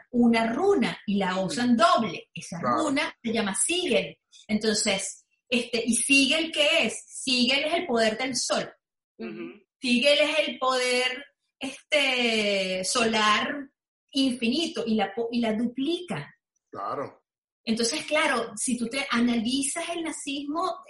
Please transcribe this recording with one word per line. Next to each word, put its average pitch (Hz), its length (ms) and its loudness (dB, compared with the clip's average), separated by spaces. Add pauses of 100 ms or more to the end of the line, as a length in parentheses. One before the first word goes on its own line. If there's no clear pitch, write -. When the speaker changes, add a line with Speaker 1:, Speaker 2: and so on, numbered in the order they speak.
(100)
Speaker 1:
una 233 420 4
runa 277 540 2
y 202 100 0
la 185 200 0
Speaker 2:
Ujú. 190 100 -2
Speaker 1:
usan 240 300 2
doble. 226 580 2
Esa - 260 -12
Speaker 2:
Claro. - 220 0
Speaker 1:
runa 302 400 0
se 220 100 -2
llama 202 220 0
Sigel. 330 640 0 (280)
Entonces, 214 800 0 (240)
este, 233 360 -2
¿y 233 120 2
Sigel 285 560 2
qué 302 340 2
es? - 220 -6
Sigel 262 560 0
es 311 100 0
el - 120 -2
poder 226 320 2
del 262 180 -4
sol. 214 340 -2 (480)
Speaker 2:
Ujú. 226 340 -10 (280)
Speaker 1:
Sigel 262 380 4
es 302 300 2
el 247 100 -10
poder, 254 680 0 (340)
este, 226 1300 0
solar 226 840 2 (400)
infinito 269 760 0
y 220 100 0
la 196 180 0
po-, 233 180 -4
y 240 80 0
la 220 140 0
duplica. 247 800 -4 (360)
Speaker 2:
Claro. 127 540 -8 (400)
Speaker 1:
Entonces, 233 400 0
claro, 294 520 0
si 233 200 -2
tú 233 120 -4
te 277 220 -4
analizas 247 800 0
el 339 160 -4
nazismo, 294 840 -6